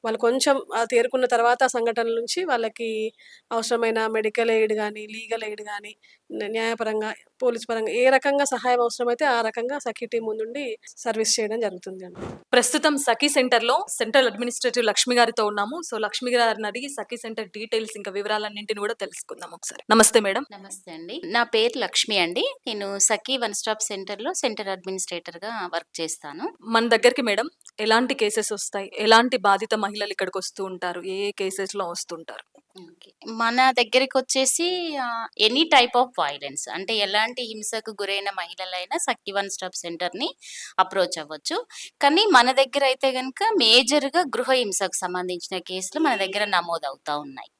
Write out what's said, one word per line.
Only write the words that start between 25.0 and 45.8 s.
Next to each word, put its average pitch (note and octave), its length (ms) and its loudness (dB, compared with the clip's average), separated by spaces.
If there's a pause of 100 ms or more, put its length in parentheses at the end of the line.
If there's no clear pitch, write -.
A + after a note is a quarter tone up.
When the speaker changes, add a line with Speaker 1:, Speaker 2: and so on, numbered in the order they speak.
Speaker 3:
వర్క్ - 260 -6
చేస్తాను. D#3+ 600 -8
Speaker 2:
మన A3+ 280 2
దగ్గరికి A#3+ 340 4
మేడం A3+ 260 0 (320)
ఎలాంటి A#3 340 2
కేసెస్ G#3+ 380 0
వస్తాయి, G3 420 -8
ఎలాంటి A3+ 420 6
బాధిత G3 380 2
మహిళలు G#3 360 -2
ఇక్కడికి F#3+ 280 -4
వస్తూ F#3+ 260 -8
ఉంటారు, F3+ 380 -6
ఏ F#3+ 260 -4
ఏ - 20 -4
కేసెస్‌లో F#3+ 600 -6
వస్తుంటారు? - 640 -12 (220)
Speaker 3:
ఓకే. - 340 -20 (260)
మన A#3 220 2 (160)
దగ్గరికొచ్చేసి, C4 920 2 (320)
ఆహ్, A#3 380 -4
any A#3 300 4
type B3 280 6
of B3 200 4
violence C#3+ 560 -4
అంటే F#3+ 300 -6
ఎలాంటి A3 440 0
హింసకు A3 500 -8
గురైన G3 400 -4
మహిళలైనా F#3 640 -8
సఖి A3 320 -4
వన్ G3 180 -2
స్టాప్ - 280 -8
సెంటర్‌ని F3 500 -6 (500)
అప్రోచ్ F#3 400 2
అవ్వచ్చు. D#3 400 -6 (420)
కానీ D#4 320 6
మన B3 200 6
దగ్గర C4+ 340 2
అయితే C4 260 2
గనుక C4 280 -6 (180)
మేజర్‌గా C4 680 4
గృహ B3 260 -2
హింసకు G#3 440 -2
సంబంధించిన F3+ 640 -4
కేసులు F#3 380 -8